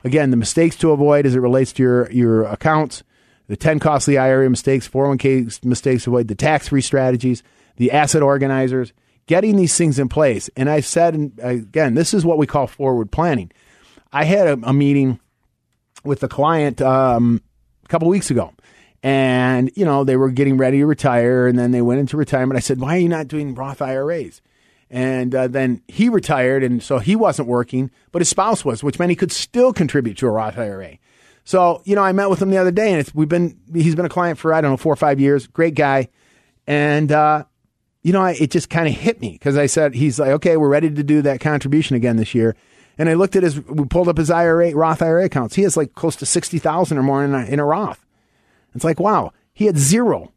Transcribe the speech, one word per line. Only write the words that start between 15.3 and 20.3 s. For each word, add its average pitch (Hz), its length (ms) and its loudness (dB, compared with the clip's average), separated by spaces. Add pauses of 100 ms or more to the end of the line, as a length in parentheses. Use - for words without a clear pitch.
with 139 180 -4
a 131 60 -6
client, 147 560 0
um, 123 580 2 (420)
a - 40 -20
couple 165 200 0
weeks 190 220 0
ago, 113 240 -2 (480)
and, 127 760 0
you 202 100 0
know, 139 180 0
they 131 140 0
were 131 120 2
getting 135 280 0